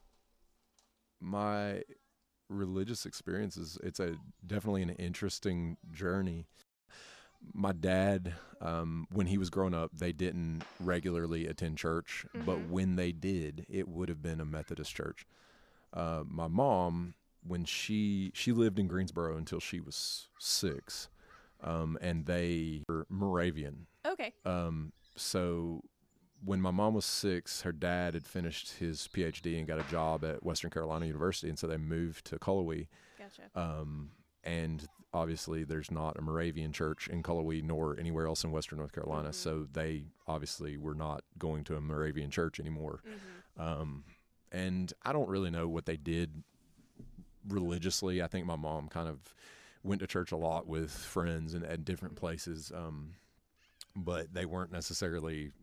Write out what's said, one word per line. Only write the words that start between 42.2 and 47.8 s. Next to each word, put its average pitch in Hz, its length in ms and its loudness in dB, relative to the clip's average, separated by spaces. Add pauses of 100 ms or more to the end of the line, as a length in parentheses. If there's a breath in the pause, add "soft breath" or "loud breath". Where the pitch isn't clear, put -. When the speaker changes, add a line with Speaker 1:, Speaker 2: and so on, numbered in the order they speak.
Speaker 1:
church 82 300 2
anymore. 76 480 -4
Speaker 2:
Mm-hmm. - 540 -12
Speaker 1:
Um, 73 420 -2 (480 loud breath)
and 92 400 0 (120)
I 127 100 0
don't 143 140 2
really 95 220 2
know 85 180 0
what 82 180 -2
they 82 100 0
did 80 480 0 (1040)
religiously. 90 760 2